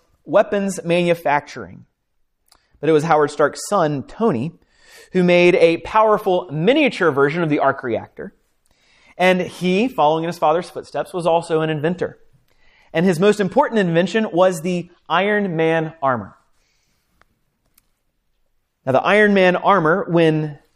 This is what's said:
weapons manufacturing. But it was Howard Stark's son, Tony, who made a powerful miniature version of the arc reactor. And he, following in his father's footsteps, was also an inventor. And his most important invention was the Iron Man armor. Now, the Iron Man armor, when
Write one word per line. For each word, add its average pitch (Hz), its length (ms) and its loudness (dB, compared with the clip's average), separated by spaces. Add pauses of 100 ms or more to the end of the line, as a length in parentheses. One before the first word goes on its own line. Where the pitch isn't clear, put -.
(240)
weapons 196 600 -2
manufacturing. 147 1040 -2 (960)
But 147 80 0
it 160 40 4
was 151 120 2
Howard 151 260 2
Stark's 143 360 -2
son, 151 360 -2
Tony, 165 480 -4 (640)
who 185 100 0
made 175 320 4
a 165 220 4
powerful 202 720 0
miniature 190 580 0
version 143 320 0
of 160 80 -2
the 143 80 0
arc - 240 -2
reactor. 110 540 -10 (800)
And 185 240 2
he, 185 460 -2
following 160 380 0
in - 20 -6
his 170 100 -8
father's 165 320 -2
footsteps, - 420 -10
was 175 140 -6
also 165 360 0
an 156 100 -2
inventor. 160 480 -6 (720)
And 165 100 0
his 180 160 0
most 202 200 2
important 226 400 0
invention 190 520 0
was 180 300 2
the 175 300 -6 (180)
Iron 196 460 -2
Man 160 480 -2
armor. 120 340 -4 (2500)
Now, - 60 -2
the 247 100 2
Iron 202 320 2
Man 180 220 4
armor, 180 520 0
when 156 520 0 (160)